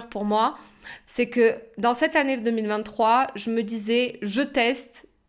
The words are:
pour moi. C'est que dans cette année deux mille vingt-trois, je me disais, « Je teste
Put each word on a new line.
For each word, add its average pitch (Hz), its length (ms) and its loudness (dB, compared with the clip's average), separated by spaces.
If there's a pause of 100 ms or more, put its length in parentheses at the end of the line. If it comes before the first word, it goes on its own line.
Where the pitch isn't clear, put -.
pour 220 140 -6
moi. 214 320 2 (500)
C'est - 220 0
que 226 260 4 (240)
dans 240 160 2
cette 311 220 0
année 269 220 2
deux 226 120 -2
mille 220 180 0
vingt-trois, 220 680 2
je 202 140 -6
me 226 120 0
disais, « 226 600 0
Je 208 200 -2
teste 269 640 -2 (240)